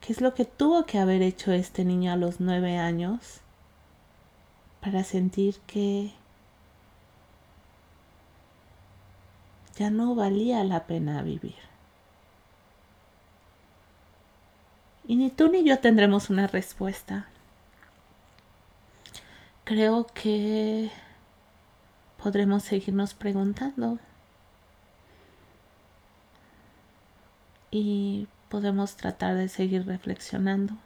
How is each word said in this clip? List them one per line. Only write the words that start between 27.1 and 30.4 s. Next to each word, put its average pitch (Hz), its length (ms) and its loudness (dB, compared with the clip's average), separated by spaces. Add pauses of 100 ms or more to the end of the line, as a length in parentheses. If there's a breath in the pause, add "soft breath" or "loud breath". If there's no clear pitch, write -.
Y 202 560 -2 (260)
podemos 202 440 -2
tratar 185 380 -4
de 190 140 -2
seguir 185 380 -2
reflexionando. 196 880 -4 (100)